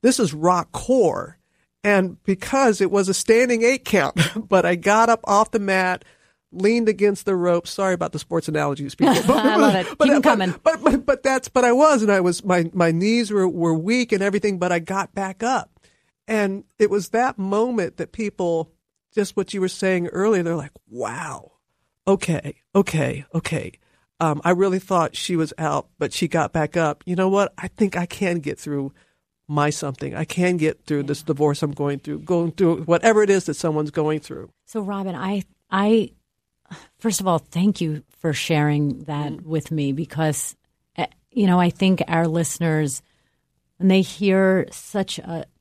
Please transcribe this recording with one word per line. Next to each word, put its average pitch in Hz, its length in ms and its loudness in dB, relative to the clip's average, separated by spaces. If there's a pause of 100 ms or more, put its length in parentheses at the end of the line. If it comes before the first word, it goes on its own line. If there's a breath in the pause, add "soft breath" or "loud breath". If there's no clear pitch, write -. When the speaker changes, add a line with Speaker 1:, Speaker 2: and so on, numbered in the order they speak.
Speaker 1:
this 262 180 2
is 156 140 0
rock 170 380 0
core. - 680 0 (460)
And 190 400 2
because 220 580 0
it 180 100 0
was 196 180 2
a 190 40 0
standing 233 500 2
eight 262 220 2
count, 156 320 0 (180)
<laughs> 220 140 -8
but 185 160 4
I 180 100 2
got 208 340 4
up 226 160 2
off 208 260 2
the 226 80 0
mat, 185 460 -2 (460 soft breath)
leaned 220 380 2
against 202 360 0
the 196 100 0
rope. 175 320 0
Sorry 190 260 -2
about 175 180 -2
the 151 80 -6
sports - 280 -4
analogies, 143 480 -4
people. 269 180 4
Speaker 2:
<laughs> - 140 0
Speaker 1:
But, 277 180 4
Speaker 2:
I 214 100 4
love 202 200 6
it. 180 120 0 (100)
Speaker 1:
but, 294 80 4
Speaker 2:
Keep 285 100 6
'em 269 60 4
Speaker 1:
but, 302 80 4
Speaker 2:
coming. 190 340 2
Speaker 1:
but, 330 200 0
but, 247 220 2
but 262 180 0
that's, 262 240 0
but 254 180 2
I 240 60 6
was, 277 300 4
and 208 100 2
I 190 100 4
was, 175 220 0
my, 180 300 2
my 170 180 2
knees 214 400 0
were, 190 160 2
were 170 300 0
weak 233 340 0
and 190 120 2
everything, 202 360 0
but 175 120 0
I 175 80 0
got 190 360 -6
back 190 280 -6
up. 240 360 -4 (480)
And 208 360 -2 (140)
it 208 120 4
was 196 200 -2
that 254 300 0
moment 214 580 -2
that - 140 -8
people, 175 600 -4 (420)
just 202 240 -4
what 190 160 -4
you 196 80 -4
were 185 60 0
saying 180 420 -2
earlier, 196 340 0
they're 170 120 -2
like, 143 160 -8 (160)
"Wow, 120 640 -10 (540)
okay, 170 480 -2 (200)
okay, 143 580 0
okay. - 380 -6 (480)
Um, 151 240 0
I 170 80 2
really 185 260 0
thought 180 380 -2
she - 200 -6
was 160 220 -2
out, 147 300 -4 (100)
but - 160 -6
she 160 140 -2
got 160 260 -2
back 156 240 -2
up. 156 300 -2
You 180 80 -4
know 190 140 0
what? 196 280 0
I 190 120 -10
think 196 280 -2
I 175 80 -4
can 175 360 -4
get 143 180 -8
through 139 340 -6 (540)
my 147 240 0
something. 139 420 -8
I 160 120 -6
can 180 320 0
get 156 280 -2
through 143 180 -2
this 143 180 -6
Speaker 2:
Yeah. - 60 -20
Speaker 1:
divorce 147 360 0
I'm 147 80 -2
going 143 260 -4
through, 147 220 -10
going 170 320 -2
through 165 320 0
whatever 208 400 4
it 202 80 4
is 190 140 0
that 147 100 -4
someone's 151 340 -2
going 151 300 -2
through." - 320 -16 (140)
Speaker 2:
So, 220 160 -8
Robin, 196 340 -6
I, 196 260 -4 (300)
I, 208 400 2 (880 loud breath)
first 208 220 -2
of 190 60 -4
all, 165 120 2
thank 185 420 -2
you 151 220 -4 (160)
for 160 140 -2
sharing 147 720 0
that 147 260 -6
Speaker 1:
Mm. - 100 -12
Speaker 2:
with 160 300 -6
me 143 220 -2
because, 156 640 -4 (400)
eh, - 120 -6 (240)
you 202 160 2
know, 180 120 4
I 175 120 2
think 190 360 0
our 165 200 2
listeners, 156 760 -2 (760)
when 185 100 2
they 190 140 6
hear 190 680 2
such - 460 -8
a 165 280 -10 (160)